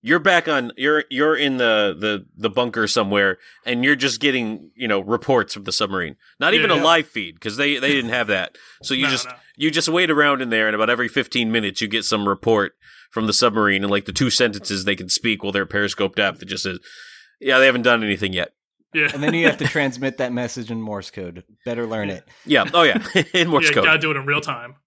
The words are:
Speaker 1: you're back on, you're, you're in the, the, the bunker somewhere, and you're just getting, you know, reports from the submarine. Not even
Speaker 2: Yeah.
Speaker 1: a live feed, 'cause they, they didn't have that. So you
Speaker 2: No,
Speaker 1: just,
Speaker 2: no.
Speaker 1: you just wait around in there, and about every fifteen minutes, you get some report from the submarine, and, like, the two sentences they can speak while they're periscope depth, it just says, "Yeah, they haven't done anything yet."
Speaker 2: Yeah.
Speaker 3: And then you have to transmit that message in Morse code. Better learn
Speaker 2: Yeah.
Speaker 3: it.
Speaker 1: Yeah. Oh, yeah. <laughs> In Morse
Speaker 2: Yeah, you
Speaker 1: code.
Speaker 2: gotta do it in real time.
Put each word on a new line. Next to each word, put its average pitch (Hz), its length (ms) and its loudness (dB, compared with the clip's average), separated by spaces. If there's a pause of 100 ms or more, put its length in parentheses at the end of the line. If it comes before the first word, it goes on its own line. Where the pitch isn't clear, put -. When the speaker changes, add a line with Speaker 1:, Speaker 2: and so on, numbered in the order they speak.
Speaker 1:
you're 151 160 2
back 170 280 4
on, 135 300 -2
you're, 147 320 0
you're 147 260 2
in 135 220 0
the, 107 420 2
the, 104 260 -2 (120)
the 107 140 -2
bunker 117 360 0
somewhere, 101 520 0 (260)
and 120 180 -2
you're 143 120 4
just 123 260 -2
getting, 117 540 -2
you 120 120 -8
know, 101 120 2
reports 113 560 0
from 104 80 -14
the 95 80 -6
submarine. 92 440 -4 (240)
Not 165 140 2
even 214 160 2
Speaker 2:
Yeah. 156 100 2
Speaker 1:
a 143 40 0
live 165 240 4
feed, 98 340 -12
'cause 110 160 -8
they, 143 220 0
they 139 120 0
didn't 123 200 0
have 120 160 0
that. 95 280 -2 (280)
So 139 100 -4
you 131 120 0
Speaker 2:
No, 139 40 0
Speaker 1:
just, 127 180 -2
Speaker 2:
no. 127 60 -16 (240)
Speaker 1:
you 151 140 0
just 151 180 0
wait 175 200 2
around 143 320 2
in 123 80 -4
there, 110 180 2
and 107 80 0
about 110 140 0
every 120 180 0
fifteen 120 440 -2
minutes, 104 300 -2
you 107 60 -4
get 104 180 -4
some 104 220 0
report 101 460 0 (380)
from 110 160 -2
the 101 60 0
submarine, 104 500 2
and, 101 80 -2
like, 101 140 0
the 101 80 -10
two 127 180 0
sentences 101 540 -2
they 101 100 0
can 92 140 -12
speak 110 340 -2
while 101 80 -4
they're 98 160 -2
periscope 101 480 -2
depth, 98 260 0
it 92 60 -14
just 95 160 -8
says, 92 160 -6 (600)
"Yeah, 131 200 2
they 135 80 6
haven't 123 160 2
done 117 200 4
anything 98 300 -2
yet." 87 200 -4 (400)
Speaker 2:
Yeah. 151 200 0
Speaker 3:
And 139 100 -6
then 156 120 2
you 165 100 0
have 151 120 2
to 147 100 -4
transmit 135 500 -2
that 123 160 -2
message 120 380 -6
in 113 100 -6
Morse 104 300 -10
code. 90 320 -12 (200)
Better 120 220 -4
learn 110 240 -4
Speaker 2:
Yeah. 92 60 -6
Speaker 3:
it. - 80 -16 (220)
Speaker 1:
Yeah. 117 280 4
Oh, 170 100 6
yeah. - 180 4 (120)
<laughs> 185 200 0
In 175 160 2
Morse 156 160 4
Speaker 2:
Yeah, 151 40 6
you 143 60 0
Speaker 1:
code. 180 100 4
Speaker 2:
gotta 160 140 6
do 156 120 0
it 143 60 -2
in 135 80 -6
real 143 160 0
time. 123 340 -8 (120)